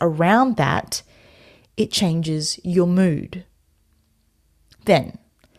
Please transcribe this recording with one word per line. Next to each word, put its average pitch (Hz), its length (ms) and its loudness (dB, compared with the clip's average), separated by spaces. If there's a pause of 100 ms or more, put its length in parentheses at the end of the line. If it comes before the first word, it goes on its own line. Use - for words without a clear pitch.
around 185 560 2
that, - 460 -2 (720)
it 214 140 -4
changes 160 720 -2
your 175 240 2
mood. 180 580 0 (1400)
Then, - 340 0 (400)